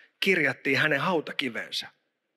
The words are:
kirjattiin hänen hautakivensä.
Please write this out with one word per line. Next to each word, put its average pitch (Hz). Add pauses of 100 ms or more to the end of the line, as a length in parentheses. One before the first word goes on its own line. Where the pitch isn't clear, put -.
(200)
kirjattiin 143
hänen 151
hautakivensä. 135 (480)